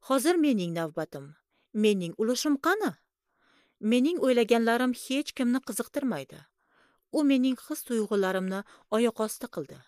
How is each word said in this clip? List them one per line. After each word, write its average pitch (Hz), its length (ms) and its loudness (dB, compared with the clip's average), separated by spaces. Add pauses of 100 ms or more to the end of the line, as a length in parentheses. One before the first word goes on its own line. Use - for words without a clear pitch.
Hozir 269 300 2
mening 226 380 2
navbatim. 156 520 -6 (500)
Mening 208 400 2
ulushim 254 420 0
qani? 349 340 0 (880)
Mening 254 380 2
o'ylaganlarim 233 760 2
hech - 380 -6
kimni 247 280 0
qiziqtirmaydi. 226 800 -6 (760)
U 311 100 2
mening 262 320 4
his-tuyg'ularimni 196 1040 -2 (280)
oyoq 220 360 0
osti 220 240 -8
qildi. 143 300 -10 (100)